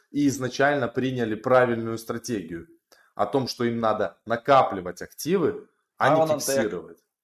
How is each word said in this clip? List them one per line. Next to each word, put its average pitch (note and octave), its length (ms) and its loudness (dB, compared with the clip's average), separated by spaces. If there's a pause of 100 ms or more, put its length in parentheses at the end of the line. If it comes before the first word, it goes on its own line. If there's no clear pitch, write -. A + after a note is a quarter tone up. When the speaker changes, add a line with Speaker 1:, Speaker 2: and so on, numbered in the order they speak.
Speaker 1:
и C#3+ 180 0
изначально B2+ 600 0
приняли B2 480 -2
правильную A#2 640 2
стратегию A2+ 680 -8 (460)
о G#2 140 0
том, C3 200 0
что - 160 -6
им A#2 160 -2
надо G#2+ 460 -2
накапливать A2 800 2
активы, C#3 640 -2 (300)
а A#2 180 2
не D#3+ 60 4
Speaker 2:
Ivan D#3+ 80 2
Antec. D3+ 100 0
Speaker 1:
фиксировать. F2+ 640 -4 (200)